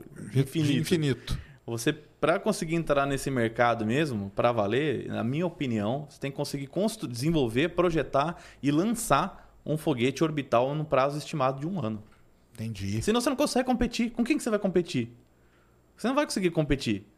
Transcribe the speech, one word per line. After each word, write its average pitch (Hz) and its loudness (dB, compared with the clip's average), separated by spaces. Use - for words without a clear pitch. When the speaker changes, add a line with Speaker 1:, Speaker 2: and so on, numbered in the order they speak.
Speaker 1:
Vi-, - -2
Speaker 2:
infinito. 147 2
Speaker 1:
infinito. 156 0
Speaker 2:
Você, 117 -2
pra 156 -2
conseguir 175 -2
entrar 147 2
nesse 139 -2
mercado 117 2
mesmo, 117 0
pra 120 2
valer, 117 0
na 107 -4
minha 143 -2
opinião, 131 -2
você - -20
tem 139 -6
que - -12
conseguir 139 -6
constru-, 196 -2
desenvolver, 131 2
projetar 160 0
e 139 2
lançar 175 0
um 151 -2
foguete 135 2
orbital 139 2
num 151 -2
prazo 143 2
estimado 139 -2
de 151 -4
um 190 -4
ano. 110 -4
Speaker 1:
Entendi. 107 -4
Speaker 2:
Senão 226 2
você 247 2
não 262 -2
consegue 262 0
competir. 240 0
Com 233 -2
quem - 0
que - -4
você 247 -4
vai 208 2
competir? 175 -2
Você 220 -2
não 277 0
vai 294 4
conseguir 185 0
competir. 135 0